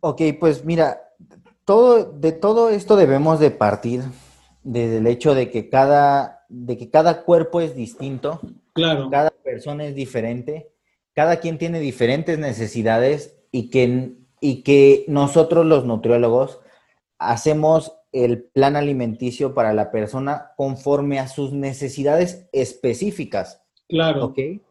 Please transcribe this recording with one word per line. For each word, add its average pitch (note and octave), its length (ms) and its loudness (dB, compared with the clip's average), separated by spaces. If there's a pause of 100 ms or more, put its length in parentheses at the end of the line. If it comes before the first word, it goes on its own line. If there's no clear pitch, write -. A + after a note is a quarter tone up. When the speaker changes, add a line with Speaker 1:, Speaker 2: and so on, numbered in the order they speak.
Speaker 1:
Ok, D#3 220 -2 (160)
pues D3 260 0
mira, D#3+ 380 0 (600)
todo, A#3 400 6
de D3+ 280 -2
todo A3 380 2
esto G#3 260 2
debemos D#3 440 4
de D3 100 6
partir A#2 520 -2 (600)
desde A#2 360 -4
el A2 80 0
hecho B2 280 2
de B2+ 160 0
que A2 180 -6
cada, C#3 800 2
de B2 300 -8
que A#2+ 120 -16
cada E3 340 2
cuerpo E3+ 360 2
es D#3 140 -4
distinto. C3+ 680 -10 (320)
Speaker 2:
Claro. D#3 380 -2
Speaker 1:
Cada D3 200 2
persona D3 540 -10
es C#3+ 100 -10
diferente, B2 760 -8 (440)
cada E3 260 2
quien E3 180 -6
tiene E3+ 220 -6
diferentes D3 580 -2
necesidades A#2 1000 -2 (160)
y - 180 -6
que, B2+ 440 0 (260)
y C3+ 220 -4
que C#3 460 6
nosotros D#3+ 580 2
los D3 180 4
nutriólogos A#2+ 760 0 (580)
hacemos D3+ 720 0 (200)
el A#2+ 320 0
plan C#3 320 0
alimenticio B2+ 800 -4
para A2+ 200 0
la G#2+ 160 -2
persona C3 680 -6
conforme C#3+ 640 -4
a B2+ 100 -6
sus C#3 240 -10
necesidades C#3+ 1000 -4
específicas. C3+ 1080 -6 (260)
Speaker 2:
Claro. D#3+ 380 -2
Speaker 1:
¿Ok? C3+ 120 -8 (320)